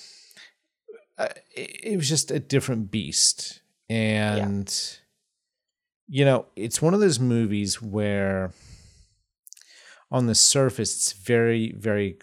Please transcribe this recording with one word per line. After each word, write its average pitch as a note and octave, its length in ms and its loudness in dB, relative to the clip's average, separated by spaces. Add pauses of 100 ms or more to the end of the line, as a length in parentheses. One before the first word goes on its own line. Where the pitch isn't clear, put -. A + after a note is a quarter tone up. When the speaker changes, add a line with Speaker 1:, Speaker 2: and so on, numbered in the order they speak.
(1160)
Speaker 1:
uh, A2 120 -4 (260)
it, - 380 -10
it G3 40 -2
was D3+ 120 -2
just D3+ 240 -2
a D3+ 80 -2
different A2+ 500 -2
beast. - 720 -2 (280)
Speaker 2:
Yeah. G#2+ 460 0
Speaker 1:
And, G2+ 640 -6 (1120)
you C#3 160 2
know, C#3 220 4 (100)
it's A#2 260 -4
one D#3+ 100 4
of G3+ 60 2
those E3+ 220 4
movies G#2+ 600 0
where G2 720 -2 (1600)
on B2+ 160 2
the A2 80 2
surface, - 600 2
it's - 160 -2
very, A#2 640 2
very, G#2 460 -2